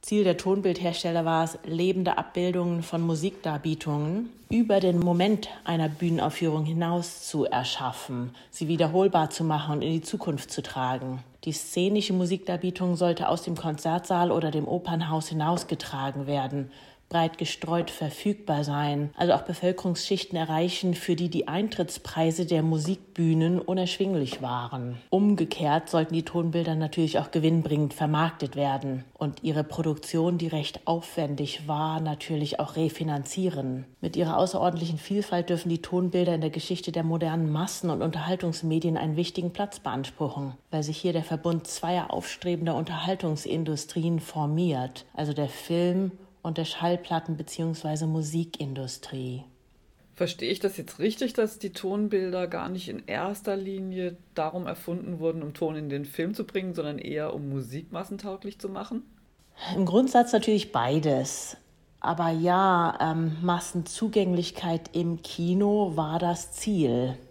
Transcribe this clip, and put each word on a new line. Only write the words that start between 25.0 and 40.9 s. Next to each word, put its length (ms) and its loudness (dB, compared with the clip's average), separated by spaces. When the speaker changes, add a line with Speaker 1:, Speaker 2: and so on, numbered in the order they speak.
Speaker 1:
Umgekehrt 760 4
sollten 280 2
die 100 0
Tonbilder 480 0
natürlich 460 2
auch 100 -4
gewinnbringend 640 4
vermarktet 640 0
werden 580 0
und 300 -4
ihre 200 2
Produktion, 760 0
die 80 -2
recht 400 -4
aufwendig 800 -2
war, 340 0
natürlich 580 -2
auch 160 -4
refinanzieren. 1120 -2
Mit 140 -4
ihrer 220 2
außerordentlichen 600 2
Vielfalt 540 0
dürfen 180 0
die 140 0
Tonbilder 500 2
in 80 0
der 80 0
Geschichte 420 -4
der 120 -2
modernen 480 2
Massen- 400 -2
und 100 0
Unterhaltungsmedien 960 0
einen 180 0
wichtigen 380 -2
Platz 260 -6
beanspruchen, 760 -4
weil 100 0
sich 160 -4